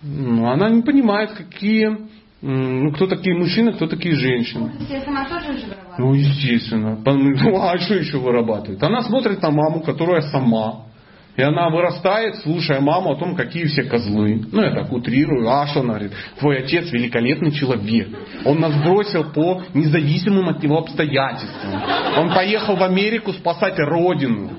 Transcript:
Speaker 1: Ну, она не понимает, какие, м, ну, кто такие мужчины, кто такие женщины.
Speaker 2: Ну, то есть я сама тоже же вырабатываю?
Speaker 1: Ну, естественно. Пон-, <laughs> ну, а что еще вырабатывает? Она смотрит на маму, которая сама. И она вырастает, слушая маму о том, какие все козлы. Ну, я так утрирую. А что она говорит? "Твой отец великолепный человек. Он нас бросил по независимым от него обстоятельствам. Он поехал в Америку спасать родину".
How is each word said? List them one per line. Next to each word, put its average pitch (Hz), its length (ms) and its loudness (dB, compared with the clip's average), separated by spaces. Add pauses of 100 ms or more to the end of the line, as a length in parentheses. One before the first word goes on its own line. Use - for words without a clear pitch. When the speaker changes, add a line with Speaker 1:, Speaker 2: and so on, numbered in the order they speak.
Speaker 1:
Ну, 127 460 0
она 180 200 2
не 233 140 6
понимает, 220 500 2
какие, 208 540 0
м, 131 960 -4
ну, 151 80 2
кто 185 140 2
такие 185 300 0
мужчины, 208 360 2
кто - 140 -2
такие 175 280 -2
женщины. 226 580 0
Speaker 2:
Ну, - 0 -
то 285 80 -12
есть - 100 -8
я 269 120 -6
сама 277 240 -4
тоже 302 320 -8
же 214 80 -10
вырабатываю? - 320 -14
Speaker 1:
Ну, 131 160 2
естественно. 117 920 0
Пон-, 139 340 2
<laughs> 135 40 2
ну, 196 200 2
а 180 160 0
что 190 160 -2
еще 147 260 -2
вырабатывает? 110 640 -2
Она 220 200 0
смотрит 214 400 0
на 160 80 2
маму, 156 320 0
которая 160 400 0
сама. 113 640 -2 (480)
И - 60 -2
она 160 300 2
вырастает, 185 680 0
слушая 156 440 -2
маму 160 320 2
о 135 40 -2
том, 170 180 -4
какие 160 300 -4
все 139 200 0
козлы. 107 680 0
Ну, 202 80 2
я 175 140 2
так 98 180 -4
утрирую. 127 560 0
А 139 180 2
что 143 140 -2
она 117 140 0
говорит? 101 180 -6 (260)
"Твой 139 200 2
отец 170 340 -2
великолепный 123 600 0
человек. 113 560 0 (360)
Он 147 160 4
нас 160 220 2
бросил 180 500 2
по 180 300 0 (100)
независимым 165 800 2
от - 120 -4
него 151 160 2
обстоятельствам. 120 1040 -2 (360)
Он 175 160 2
поехал 208 420 2
в 175 60 4
Америку 202 500 0
спасать 180 460 -2
родину". 139 800 0